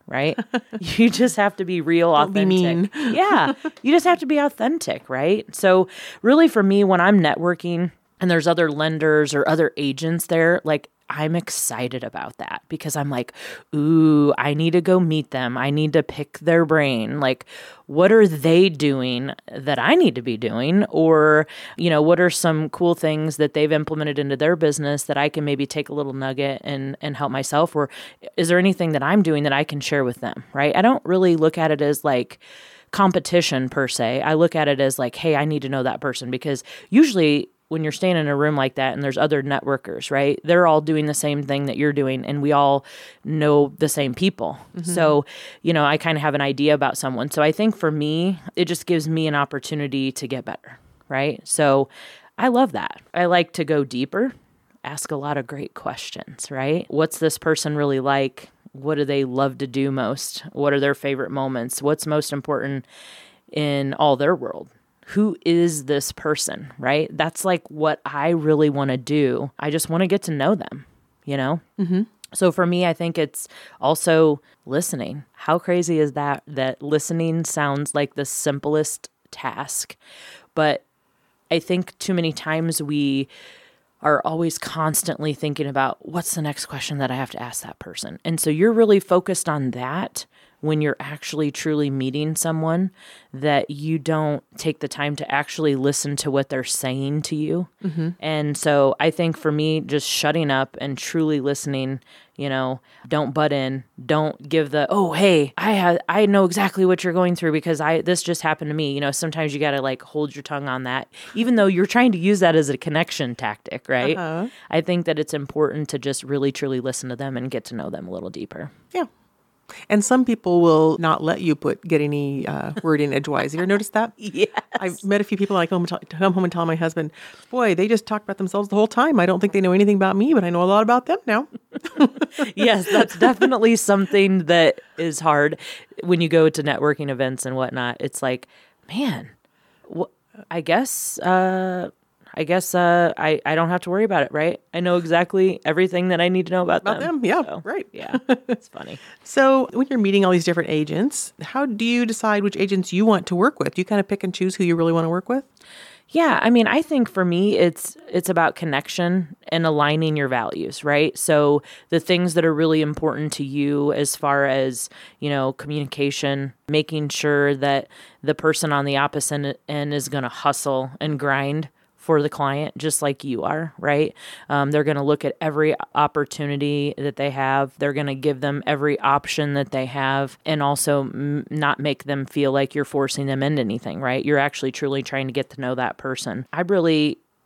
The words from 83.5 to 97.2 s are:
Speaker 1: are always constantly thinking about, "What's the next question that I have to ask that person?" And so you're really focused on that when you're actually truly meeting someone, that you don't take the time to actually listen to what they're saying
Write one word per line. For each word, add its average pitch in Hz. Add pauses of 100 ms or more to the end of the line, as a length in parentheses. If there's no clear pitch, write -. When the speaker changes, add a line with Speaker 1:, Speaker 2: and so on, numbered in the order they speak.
Speaker 1:
are 151
always 160
constantly 156
thinking 147
about, 135
"What's -
the 175
next 147
question 143
that 131
I 127
have 131
to -
ask 120
that -
person?" -
And 160
so -
you're 180
really 214
focused 185
on 143
that 131 (360)
when 151
you're 151
actually 147
truly 147
meeting 135
someone, 165 (420)
that 139
you 151
don't 156 (140)
take -
the 147
time 147
to 143
actually 147
listen 143
to 139
what 135
they're 131
saying 139